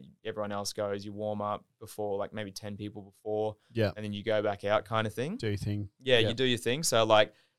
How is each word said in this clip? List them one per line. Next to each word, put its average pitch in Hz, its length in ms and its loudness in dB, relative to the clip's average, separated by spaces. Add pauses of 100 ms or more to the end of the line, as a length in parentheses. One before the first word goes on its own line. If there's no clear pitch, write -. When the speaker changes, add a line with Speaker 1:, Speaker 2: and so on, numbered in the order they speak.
(240)
Speaker 1:
everyone 104 300 -6
else 101 180 -4
goes, 101 320 -4
you 104 80 -12
warm 104 300 -6
up 104 240 -4 (160)
before, 104 360 -6
like, 101 140 -6
maybe 104 200 -10
ten 104 260 -12
people 104 240 -10
before, 107 560 -4 (160)
Speaker 2:
Yeah. 107 240 2
Speaker 1:
and 107 80 -8
then 104 80 -4
you 101 100 -6
go 107 180 2
back 101 220 -2
out 104 220 2
kind 110 200 0
of 92 80 -6
thing. 151 220 -6
Speaker 2:
Do 113 140 -4
your 101 80 -2
thing. 104 320 -4 (120)
Speaker 1:
Yeah, 127 180 6
you 110 80 4
Speaker 2:
Yeah. 110 60 0
Speaker 1:
do 127 120 0
your 123 120 2
thing. 131 260 -2
So, 113 200 4
like, 107 300 8 (260)